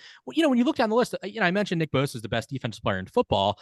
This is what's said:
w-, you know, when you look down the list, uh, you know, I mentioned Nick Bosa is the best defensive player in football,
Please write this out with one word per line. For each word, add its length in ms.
w-, 100
you 80
know, 40
when 100
you 60
look 120
down 140
the 40
list, 200
uh, 120
you 140
know, 60
I 40
mentioned 300
Nick 100
Bosa 240
is 80
the 60
best 220
defensive 340
player 160
in 60
football, 560